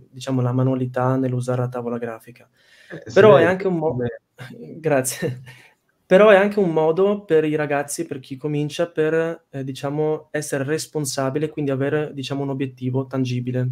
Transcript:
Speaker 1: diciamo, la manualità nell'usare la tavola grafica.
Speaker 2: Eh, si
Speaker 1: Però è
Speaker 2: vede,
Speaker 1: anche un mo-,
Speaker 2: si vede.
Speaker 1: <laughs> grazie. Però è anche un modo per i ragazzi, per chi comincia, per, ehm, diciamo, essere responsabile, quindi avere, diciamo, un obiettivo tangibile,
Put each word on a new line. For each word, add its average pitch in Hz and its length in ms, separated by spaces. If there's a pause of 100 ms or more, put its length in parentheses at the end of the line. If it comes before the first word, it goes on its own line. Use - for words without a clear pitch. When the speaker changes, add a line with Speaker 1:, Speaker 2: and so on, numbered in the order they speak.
(100)
Speaker 1:
diciamo, 131 320
la 123 100
manualità 127 640
nell'usare 123 460
la 123 60
tavola 120 300
grafica. 117 500 (400)
Speaker 2:
Eh, - 220
si 185 140
Speaker 1:
Però 202 120
è 165 80
Speaker 2:
vede, - 0
Speaker 1:
anche 185 220
un 180 120
mo-, 156 180
Speaker 2:
si - 0
vede. 120 240 (160)
Speaker 1:
<laughs> - 420
grazie. 143 640 (680)
Però 202 220
è 202 80
anche 202 220
un 185 120
modo 165 540
per 156 200
i 151 120
ragazzi, 147 500
per 139 140
chi 135 160
comincia, 147 540
per, 165 600
ehm, 139 120
diciamo, 147 720
essere 147 320
responsabile, 147 840
quindi 151 220
avere, 143 420
diciamo, 139 300
un 139 80
obiettivo 131 560
tangibile, 127 640